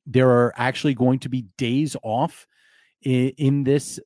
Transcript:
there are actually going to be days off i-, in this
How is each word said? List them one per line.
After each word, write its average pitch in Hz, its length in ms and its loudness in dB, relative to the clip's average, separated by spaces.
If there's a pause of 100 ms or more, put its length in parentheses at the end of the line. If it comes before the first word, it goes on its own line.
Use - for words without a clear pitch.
there 127 240 4
are 120 260 4
actually 131 380 -2
going 127 260 2
to - 80 -10
be 123 180 -6 (100)
days 131 460 -2
off 117 440 -6 (580)
i-, 131 340 0
in 139 260 0
this 139 420 -2